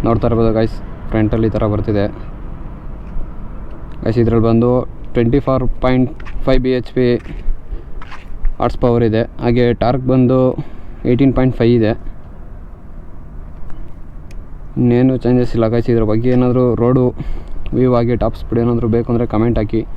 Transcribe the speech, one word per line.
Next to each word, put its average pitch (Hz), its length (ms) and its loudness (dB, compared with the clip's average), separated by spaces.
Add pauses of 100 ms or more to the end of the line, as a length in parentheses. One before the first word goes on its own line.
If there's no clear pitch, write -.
ನೋಡ್ತಾ 113 240 2
ಇರ್ಬೋದು 113 260 2
ಗೈಸ್, 113 180 0 (360)
ಫ್ರಂಟಲ್ಲಿ 110 400 2
ಈ - 40 -6
ಥರ 110 180 0
ಬರ್ತಿದೆ. 104 320 0 (2000)
ಗೈಸ್, 113 200 0
ಇದ್ರಲ್ಲಿ 110 260 4
ಬಂದು 117 200 4 (460)
ಟ್ವೆಂಟಿ 120 320 2
ಫೋರ್ 131 160 2 (220)
ಪಾಯಿಂಟ್ 127 260 2 (340)
ಫೈವ್ 131 220 6
ಬಿ 127 120 2
ಎಚ್ 123 180 -6
ಪಿ 127 100 4 (1500)
ಹಾರ್ಸ್ - 240 0
ಪವರ್ 120 260 4
ಇದೆ, 110 140 2 (220)
ಹಾಗೆ 123 200 4 (180)
ಟಾರ್ಕ್ 127 300 2
ಬಂದು 131 260 4 (720)
ಏಯ್ಟೀನ್ 127 280 4
ಪಾಯಿಂಟ್ 127 220 2
ಫೈವ್ 117 200 6
ಇದೆ. 110 120 2 (3000)
ಇನ್ನೇನು 123 440 4
ಚೇಂಜಸ್ 123 340 2
ಇಲ್ಲ 113 160 2
ಗೈಸ್. 117 200 0
ಇದ್ರ 113 180 4
ಬಗ್ಗೆ 117 240 2
ಏನಾದರೂ 123 280 4 (180)
ರೋಡು 127 220 4 (760)
ವ್ಯೂ 127 120 4 (100)
ಆಗಿ 120 240 0
ಟಾಪ್ 113 180 -2
ಸ್ಪೀಡ್ 120 220 -2
ಏನಾದರೂ 117 320 0
ಬೇಕು 117 180 0
ಅಂದರೆ 117 200 0
ಕಾಮೆಂಟ್ 113 280 2
ಹಾಕಿ 110 200 -2 (140)